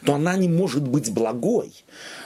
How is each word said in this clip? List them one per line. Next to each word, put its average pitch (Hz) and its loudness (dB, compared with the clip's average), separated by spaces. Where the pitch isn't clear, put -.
то 143 4
она 170 2
не 185 2
может 165 2
быть 147 0
благой, 123 0